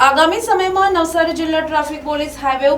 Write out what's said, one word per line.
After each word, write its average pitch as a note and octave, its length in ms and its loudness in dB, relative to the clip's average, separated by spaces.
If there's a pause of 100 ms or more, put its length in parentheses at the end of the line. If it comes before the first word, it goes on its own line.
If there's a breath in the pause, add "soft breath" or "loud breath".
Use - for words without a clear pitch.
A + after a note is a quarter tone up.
આગામી E4 400 2
સમયમાં F#4+ 520 0
નવસારી E4 420 0
જિલ્લા D#4 240 -2
ટ્રાફિક D4+ 420 -4
પોલીસ D4 340 -6
હાઈવે C4+ 360 0